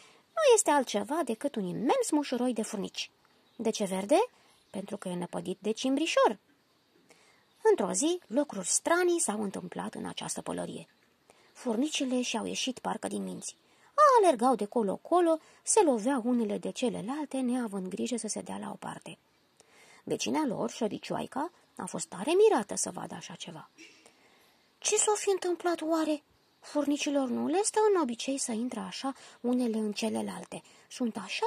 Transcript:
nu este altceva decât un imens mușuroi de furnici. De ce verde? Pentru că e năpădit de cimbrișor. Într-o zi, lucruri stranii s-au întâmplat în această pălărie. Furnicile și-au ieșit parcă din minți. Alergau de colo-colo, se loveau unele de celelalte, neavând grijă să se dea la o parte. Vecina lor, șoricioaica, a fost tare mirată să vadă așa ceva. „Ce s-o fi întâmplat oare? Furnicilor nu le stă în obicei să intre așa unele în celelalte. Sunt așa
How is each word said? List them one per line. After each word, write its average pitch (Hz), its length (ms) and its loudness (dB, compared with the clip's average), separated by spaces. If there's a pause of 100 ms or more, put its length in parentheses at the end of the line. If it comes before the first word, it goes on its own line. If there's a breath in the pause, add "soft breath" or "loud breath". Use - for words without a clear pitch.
(280 loud breath)
nu 587 260 6
este 403 160 4
altceva 262 540 0
decât 247 300 -4
un 208 100 -2
imens 233 460 0
mușuroi 254 420 0
de 220 100 -2
furnici. - 480 -8 (460)
De 226 140 -2
ce 220 140 -2
verde? 196 340 2 (520 soft breath)
Pentru 202 260 -8
că 190 120 -8
e 180 60 -4
năpădit 180 460 -6
de 208 100 -2
cimbrișor. 277 680 2 (1200 soft breath)
Într-o 233 300 4
zi, 311 340 0
lucruri 208 420 -2
stranii 349 520 2
s-au 214 220 -2
întâmplat 185 520 -6
în - 120 -8
această - 360 -8
pălărie. 170 460 -8 (640 soft breath)
Furnicile 254 720 -2
și-au 220 220 -4
ieșit 196 340 -4
parcă 190 300 -4
din 202 140 -4
minți. 180 340 -10 (640 soft breath)
Alergau 262 360 6
de 208 100 -2
colo-colo, 320 720 2 (240 soft breath)
se - 200 6
loveau 254 420 2
unele 226 340 0
de 190 120 -6
celelalte, 247 680 -4
neavând 233 500 -2
grijă 226 280 -4
să 220 100 -6
se 202 140 -6
dea 190 180 -8
la 202 120 -8
o 196 40 -10
parte. - 440 -12 (840 soft breath)
Vecina 262 420 -2
lor, 185 240 -2
șoricioaica, 247 800 -6 (260 soft breath)
a 190 100 -8
fost 180 200 -8
tare 196 260 -4 (120)
mirată 330 300 4
să - 160 -4
vadă - 240 -10
așa 175 200 -14
ceva. - 360 -16 (1080 loud breath)
„Ce - 180 0
s-o 415 180 4
fi 403 160 0
întâmplat 349 500 0
oare? 311 420 0 (380)
Furnicilor 285 680 0
nu 233 180 -2
le 320 160 2
stă 427 160 -2 (160)
în 359 60 4
obicei 269 380 -2
să 254 140 -4
intre 226 280 -4
așa 190 320 -6 (280 loud breath)
unele 240 380 0
în 214 140 -2
celelalte. 202 720 -6 (260 soft breath)
Sunt 233 280 -4
așa 196 300 -4